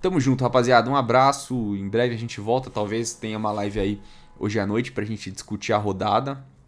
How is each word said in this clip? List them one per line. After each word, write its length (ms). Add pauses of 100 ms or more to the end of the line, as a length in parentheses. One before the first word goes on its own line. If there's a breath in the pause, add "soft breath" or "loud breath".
tamo 200
junto, 240
rapaziada. 460
Um 60
abraço, 800
em 120
breve 260
a 40
gente 220
volta, 300
talvez 440
tenha 240
uma 140
live 280
aí 200 (380 loud breath)
hoje 220
à 60
noite 260
pra 120
gente 260
discutir 420
a 60
rodada. 680 (240)